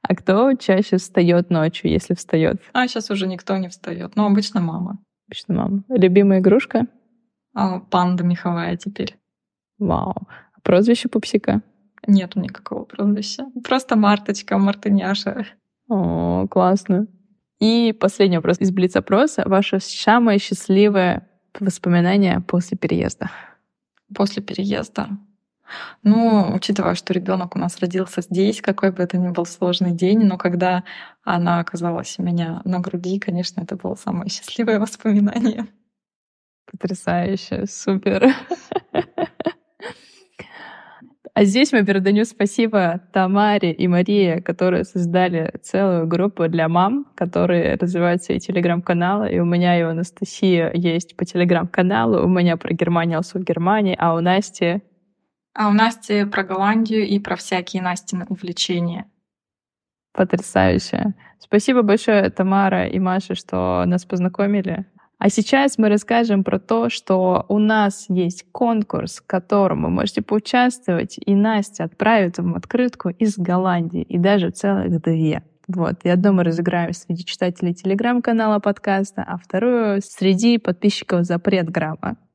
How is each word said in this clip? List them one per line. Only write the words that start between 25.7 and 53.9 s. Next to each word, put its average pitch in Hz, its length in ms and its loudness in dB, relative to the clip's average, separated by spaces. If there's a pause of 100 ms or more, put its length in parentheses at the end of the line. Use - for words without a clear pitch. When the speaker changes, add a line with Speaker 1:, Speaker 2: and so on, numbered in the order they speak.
Speaker 2:
Ну, 214 500 4
учитывая, 185 420 -2
что - 180 -6
ребёнок 185 420 -4
у 196 40 -2
нас 180 200 -4
родился 185 420 -4
здесь, 190 400 0
какой 196 300 0
бы 180 100 -6
это 180 160 -2
ни 180 120 0
был 175 160 -2
сложный 180 460 -2
день, 185 340 2
но 185 120 2
когда 180 460 0 (400)
она 175 360 0
оказалась 170 600 -6
у 185 40 -4
меня 170 420 -2
на 180 140 -2
груди, 180 400 -4
конечно, 180 420 -6
это 175 140 -8
было 185 200 -8
самое 175 340 -6
счастливое 220 500 -2
воспоминание. 208 840 0 (1080)
Speaker 1:
Потрясающе, 190 960 -4
супер. 196 600 0
<laughs> 269 60 6 (3000)
А 208 60 6
здесь 208 300 4
мы 220 120 4
передаём 196 380 2
спасибо 202 800 0 (100)
Тамаре 196 600 2
и 180 160 0
Марии, 180 500 2
которые 180 460 0
создали 175 640 0 (100)
целую 185 460 0
группу 170 400 0
для 160 220 0
мам, 196 460 2
которые 175 600 0
развивают 175 480 0
свои - 140 -2
Telegram-каналы. 180 960 -2
И 180 60 0
у 175 60 2
меня 175 320 2
и 170 60 2
у 165 60 0
Анастасии 170 840 -2
есть 170 440 -2
по - 80 -4
Telegram-каналу, 180 960 0
у 175 60 2
меня 175 260 2
про - 180 -6
Германию, 170 440 0
Алсу 180 220 -6
в 185 40 -6
Германии, 180 560 0